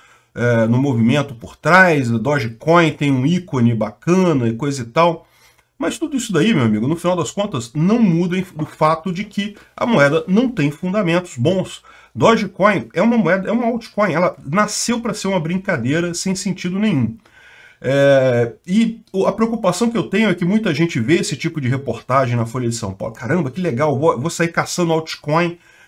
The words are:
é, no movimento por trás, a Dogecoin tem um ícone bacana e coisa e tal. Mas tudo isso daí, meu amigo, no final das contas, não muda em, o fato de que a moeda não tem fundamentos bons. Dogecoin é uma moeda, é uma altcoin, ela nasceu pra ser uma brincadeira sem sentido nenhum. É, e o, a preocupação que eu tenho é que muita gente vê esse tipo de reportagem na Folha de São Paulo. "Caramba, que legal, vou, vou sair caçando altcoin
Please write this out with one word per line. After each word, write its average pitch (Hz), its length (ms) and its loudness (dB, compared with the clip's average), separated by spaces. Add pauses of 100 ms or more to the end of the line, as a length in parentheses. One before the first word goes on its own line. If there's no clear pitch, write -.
(360)
é, 117 320 2
no 117 100 2
movimento 135 560 0
por - 240 -18
trás, 151 560 4
a 117 40 0
Dogecoin 143 760 2
tem 143 200 0
um 127 140 2
ícone 139 480 2
bacana 139 760 0
e 113 80 -2
coisa 135 280 -6
e - 20 -10
tal. 160 420 0 (500)
Mas - 200 -4
tudo 302 180 -6
isso 226 160 -6
daí, 214 220 2
meu 139 100 2
amigo, 107 240 0
no 160 80 0
final 175 200 -2
das 165 160 -4
contas, 202 420 -6
não 185 260 2
muda 180 380 2
em, 190 80 -2 (100)
o 151 100 -8
fato 160 460 -2
de 185 120 -6
que 208 340 -8 (180)
a - 120 -4
moeda 160 400 2
não 196 200 2
tem 147 220 -2
fundamentos 180 640 -2
bons. 180 460 -2 (320)
Dogecoin 196 800 0
é 165 80 0
uma 240 160 2
moeda, 185 320 0
é - 20 -2
uma 240 140 -2
altcoin, 214 480 -2
ela 170 320 0
nasceu 208 560 -2
pra 226 140 -4
ser - 120 -6
uma 190 120 0
brincadeira 165 720 -2
sem 185 220 -4
sentido 185 420 -4
nenhum. 156 400 0 (640)
É, 131 720 4 (140)
e 226 340 0 (100)
o, 190 140 0
a - 80 0
preocupação 226 560 0
que 233 80 -2
eu 170 60 0
tenho 214 260 0
é 175 60 0
que 180 100 -2
muita 202 300 0
gente 165 240 0
vê 123 160 2
esse 196 200 -2
tipo 160 240 -6
de 127 80 -2
reportagem 127 720 -2
na 117 80 0
Folha 120 240 -4
de 117 60 -4
São 95 180 -8
Paulo. 120 220 -10
"Caramba, 139 340 -2
que 180 100 -8
legal, 147 380 -2
vou, 151 200 0
vou 147 120 -4
sair 165 200 -2
caçando 165 440 -2
altcoin 160 640 -2 (300)